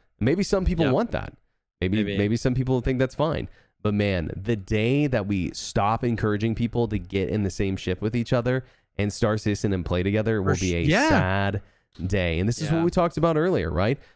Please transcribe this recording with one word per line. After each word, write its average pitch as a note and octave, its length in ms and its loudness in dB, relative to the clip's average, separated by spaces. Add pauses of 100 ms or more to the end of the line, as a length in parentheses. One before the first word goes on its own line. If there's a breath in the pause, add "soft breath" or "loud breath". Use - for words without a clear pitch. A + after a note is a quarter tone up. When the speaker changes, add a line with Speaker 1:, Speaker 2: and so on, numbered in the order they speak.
(200)
Speaker 1:
Maybe D#3+ 240 2
some F#3+ 220 0
people E3+ 200 2
Speaker 2:
Yep. B2 80 2
Speaker 1:
want G#3+ 180 0
that. - 240 -6 (460)
Maybe, F#2 160 0
Speaker 2:
Maybe. G2+ 200 0
Speaker 1:
maybe G#2 200 2
some B2+ 160 0
people B2+ 280 0
think C3 180 -2
that's C3 160 0
fine. D#3 320 -2 (340 soft breath)
But G#2+ 120 0
man, G2+ 420 0
the G2 220 -4
day A2+ 500 0
that A#2 200 0
we G2 260 0
stop A2 500 0
encouraging A2 500 0
people A#2 360 -2
to G#2 100 -2
get F2+ 300 -2
in G#2 140 0
the G2 60 0
same F#2+ 280 -2
ship F#2 240 -4
with A2 140 -2
each A#2 180 0
other B2+ 320 0 (320 soft breath)
and G2+ 160 0
Star A2 240 2
Citizen G#2 360 0
and F2+ 120 -2
play F2+ 180 0
together G#2+ 400 0
Speaker 2:
For - 60 -
Speaker 1:
will F#2+ 60 4
be F2+ 160 -2
Speaker 2:
sh-, - 20 0
Speaker 1:
a E2+ 100 0
Speaker 2:
yeah. A3 260 2
Speaker 1:
sad G2 520 2 (440 soft breath)
day. F2+ 340 0
And F#2+ 100 0
this B2+ 120 -4
is D3+ 80 -4
what E3 100 2
Speaker 2:
Yeah. E3 40 0
Speaker 1:
we E3+ 80 2
talked E3+ 260 0
about D#3+ 200 2
earlier, D3+ 340 0
right? G2+ 260 0 (180 soft breath)